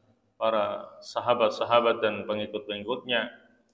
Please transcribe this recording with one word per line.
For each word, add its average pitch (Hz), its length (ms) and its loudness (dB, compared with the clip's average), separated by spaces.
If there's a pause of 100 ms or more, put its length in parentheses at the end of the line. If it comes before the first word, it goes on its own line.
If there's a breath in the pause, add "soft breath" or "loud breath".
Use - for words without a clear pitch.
(400)
para 104 640 -2
sahabat-sahabat 117 960 2
dan 104 240 0
pengikut-pengikutnya 104 1040 -4 (460)